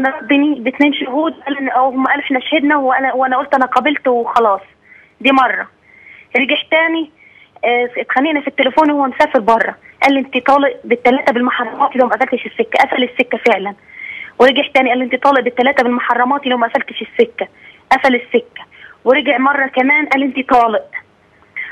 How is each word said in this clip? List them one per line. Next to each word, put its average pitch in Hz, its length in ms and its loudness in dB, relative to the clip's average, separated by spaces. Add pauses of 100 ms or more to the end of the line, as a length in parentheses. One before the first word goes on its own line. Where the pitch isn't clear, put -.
(220)
ردني 285 380 0
باتنين 277 340 0
شهود، 285 400 -4
قال 277 240 -8
ان، 269 120 -4
او 262 200 2
هم 262 180 -2
قالوا: 285 160 -2
"احنا 262 160 -2
شهدنا"، 294 380 0
وانا، 262 360 0
وانا 262 240 0
قلت: 277 160 -2
"انا 262 120 2
قبلت 269 420 -2
وخلاص". 233 540 0 (600)
دي 262 100 2
مره. 233 360 2 (720)
رجع 269 180 0 (160)
تاني، 330 400 -2 (540)
آه، 240 320 0
اتخانقنا 285 440 -2
في - 60 -8
التليفون 285 440 0
وهو 285 160 0
مسافر 285 320 0
بره، 226 360 0 (280)
قال 277 100 4
لي: 269 60 2
"انت - 180 -6 (100)
طالق 277 360 2
بالتلاته 240 500 0
بالمحرمات 247 600 -2
لو 247 120 2
ما 220 80 0
قفلتش 254 300 -2
السكه". - 340 -4
قفل - 240 0
السكه 247 340 -2
فعلاً، 202 360 0 (640)
ورجع 262 240 4 (100)
تاني 262 160 2
قال 247 100 0
لي: 262 60 -2
"انت 247 180 -4
طالق 277 160 4
بالتلاته 247 440 0
بالمحرمات 247 640 0
لو 247 100 0
ما 233 100 0
قفلتش - 340 -6
السكه". - 460 -2 (440)
قفل 262 240 2
السكه، - 460 -4 (440)
ورجع 262 320 2
مره 269 300 0
كمان 285 380 0
قال 269 140 -2
لي: 277 60 0
"انت 262 240 -6
طالق". 233 360 2 (880)